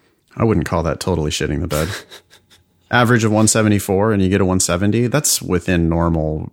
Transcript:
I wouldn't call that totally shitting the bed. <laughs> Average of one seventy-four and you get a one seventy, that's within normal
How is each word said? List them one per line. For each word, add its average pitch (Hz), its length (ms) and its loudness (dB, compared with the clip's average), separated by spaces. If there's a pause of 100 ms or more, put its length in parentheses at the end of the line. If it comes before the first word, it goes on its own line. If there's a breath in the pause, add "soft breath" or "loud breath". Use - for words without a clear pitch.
(360)
I - 80 -2
wouldn't 104 220 2
call 85 180 -2
that 80 160 -4
totally 82 300 -2
shitting 73 320 -4
the - 60 -4
bed. 76 260 -2
<laughs> - 1000 -20
Average 120 340 4
of 107 60 0
one 107 160 4
seventy-four 104 680 2
and 98 100 0
you 92 60 2
get 98 120 2
a 98 40 2
one 92 140 0
seventy, 104 480 0
that's 143 340 -2
within 85 480 0
normal 82 640 -2